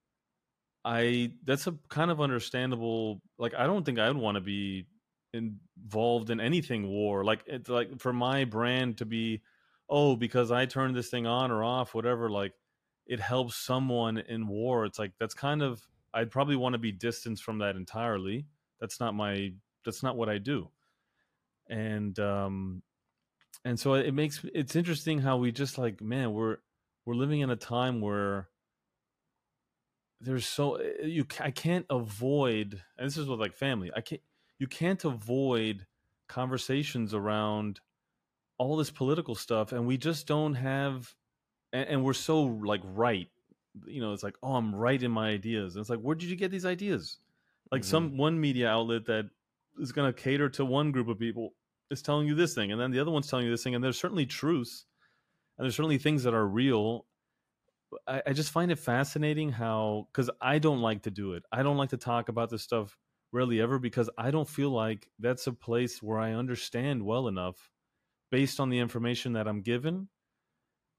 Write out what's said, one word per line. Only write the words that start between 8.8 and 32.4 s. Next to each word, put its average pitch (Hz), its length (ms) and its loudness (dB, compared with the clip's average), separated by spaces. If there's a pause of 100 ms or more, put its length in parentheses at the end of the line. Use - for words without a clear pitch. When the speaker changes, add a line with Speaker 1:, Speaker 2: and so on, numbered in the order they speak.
Speaker 1:
to 117 80 -6
be, 113 360 -2 (480)
oh, 143 260 6
because 117 360 2
I 127 140 4
turned 131 300 0
this 120 140 -4
thing 120 160 -2
on 123 240 2
or 107 140 2
off, 123 300 0
whatever, 117 360 0
like, 101 240 -2 (520)
it 123 140 -4
helps 123 360 0
someone 120 600 0
in 113 300 -6
war." 113 380 0
It's 98 120 -8
like, 101 200 -6
that's 113 160 -4
kind 147 280 -2
of, 127 240 -2 (280)
I'd 113 180 0
probably 143 240 2
wanna 127 220 0
be 113 140 -2
distanced 113 520 -4
from 110 160 -4
that 101 160 0
entirely. 107 720 -4 (340)
That's 113 200 -8
not 113 140 -2
my, 98 400 -2 (300)
that's - 180 -6
not 127 140 0
what 117 120 0
I 107 100 2
do. 110 340 -4 (960)
And, 107 500 -4
um, 98 640 -2 (840)
and 123 160 -2
so 135 140 2
it 135 200 2
makes, 147 300 -2 (100)
it's 147 220 -2
interesting 160 440 0
how 131 180 2
we 123 140 2
just, 131 260 -4
like, 117 240 -2
man, 117 320 -2
we're, 110 240 0 (480)
we're 120 80 -2
living 143 260 2
in 135 100 2
a 120 60 0
time 120 440 0
where 101 500 -2 (1700)
there's 123 260 -2
so, 143 300 0
eh, - 300 -4
you 160 180 0
ca-, - 200 -8
I 147 60 -2
can't 175 400 0
avoid, 113 920 0 (140)